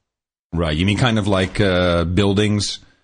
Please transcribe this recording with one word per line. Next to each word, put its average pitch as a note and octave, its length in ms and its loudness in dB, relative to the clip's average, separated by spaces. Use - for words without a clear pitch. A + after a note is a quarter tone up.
Right. D#2+ 240 -2
You F2+ 100 0
mean G2+ 100 0
kind A2+ 220 0
of G2 100 -2
like, F#2+ 320 0
uh, F2+ 440 2
buildings G2+ 760 0